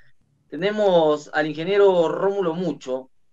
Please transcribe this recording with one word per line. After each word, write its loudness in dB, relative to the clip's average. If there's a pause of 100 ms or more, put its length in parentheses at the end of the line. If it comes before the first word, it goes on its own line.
(500)
Tenemos 0
al -2
ingeniero 2
Rómulo -2
Mucho, -8 (220)